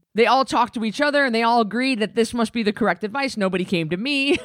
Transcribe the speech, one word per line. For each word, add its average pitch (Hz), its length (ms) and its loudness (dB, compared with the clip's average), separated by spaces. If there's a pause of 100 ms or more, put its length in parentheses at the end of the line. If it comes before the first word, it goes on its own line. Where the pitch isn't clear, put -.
(160)
they 220 100 4
all 254 180 4
talked 240 300 0
to 220 100 -6
each 220 160 -4
other, 285 240 2
and 247 100 0
they 226 100 0
all 233 180 4
agreed 240 380 -2
that 208 160 -4
this 226 180 0
must 233 180 -2
be 233 100 -2
the 202 120 0
correct 202 320 -2
advice. 262 320 -4
Nobody 190 260 0
came 165 260 -2
to 175 80 -4
me, 277 480 0